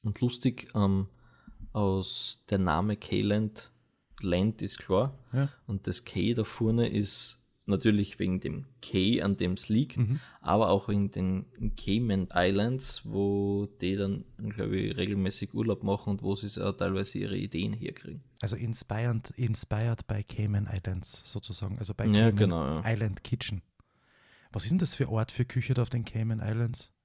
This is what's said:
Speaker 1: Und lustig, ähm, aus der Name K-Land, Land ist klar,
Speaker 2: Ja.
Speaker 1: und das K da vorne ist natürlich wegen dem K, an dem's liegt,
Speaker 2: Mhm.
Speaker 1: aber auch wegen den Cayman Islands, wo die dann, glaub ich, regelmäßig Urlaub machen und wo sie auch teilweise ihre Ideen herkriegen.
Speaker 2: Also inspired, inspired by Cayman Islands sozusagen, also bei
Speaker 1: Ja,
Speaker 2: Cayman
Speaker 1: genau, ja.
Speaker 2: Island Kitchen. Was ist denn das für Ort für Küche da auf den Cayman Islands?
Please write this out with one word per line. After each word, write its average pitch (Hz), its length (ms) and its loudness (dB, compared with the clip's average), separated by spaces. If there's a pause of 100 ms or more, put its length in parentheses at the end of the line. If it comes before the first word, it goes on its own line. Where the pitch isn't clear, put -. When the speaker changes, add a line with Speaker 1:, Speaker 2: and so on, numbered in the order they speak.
Speaker 1:
Und 104 180 -4
lustig, 123 540 -2
ähm, 98 340 2 (640)
aus 98 760 0
der 101 80 4
Name 92 380 2
K-Land, 104 760 0 (500)
Land 95 420 2
ist - 160 -6
klar, 113 400 2 (140)
Speaker 2:
Ja. 139 180 2 (160)
Speaker 1:
und 101 200 -4
das - 180 -6
K 104 300 0
da 113 100 0
vorne 113 440 2
ist - 520 -2 (260)
natürlich 101 520 2
wegen 92 220 0
dem - 260 -6 (160)
K, 98 400 2
an 98 160 0
dem's 90 320 -2
liegt, 113 260 2
Speaker 2:
Mhm. 123 240 0 (220)
Speaker 1:
aber 104 260 4
auch 98 200 2
wegen 101 220 2
den 92 360 -2 (300)
Cayman 98 580 0
Islands, 101 720 2
wo 101 600 0 (140)
die 95 160 0
dann, 98 280 -2 (260)
glaub 101 220 -4
ich, 95 240 0
regelmäßig 95 580 -2
Urlaub 110 280 0
machen 101 280 0
und 98 120 -2
wo 98 140 0
sie - 260 -8
auch 98 140 -2
teilweise 95 420 -2
ihre 98 200 -2
Ideen 104 340 -2
herkriegen. - 500 -10 (200)
Speaker 2:
Also 113 140 -2
inspired, 113 720 -4
inspired 113 760 -2
by 104 160 -2
Cayman 101 480 -2
Islands 92 540 -6
sozusagen, 98 540 -8
also 104 160 -6
bei 104 120 -2
Speaker 1:
Ja, 107 60 6
Speaker 2:
Cayman 107 240 8
Speaker 1:
genau, 90 300 4
ja. 78 180 -2
Speaker 2:
Island 110 400 -2
Kitchen. - 380 -4 (880)
Was 98 120 -4
ist 110 60 -2
denn 180 80 4
das 180 160 2
für - 140 0
Ort 110 240 0
für 123 140 0
Küche 123 260 -2
da 127 100 2
auf 113 80 0
den 117 140 -2
Cayman 110 360 -2
Islands? 117 500 -2 (140)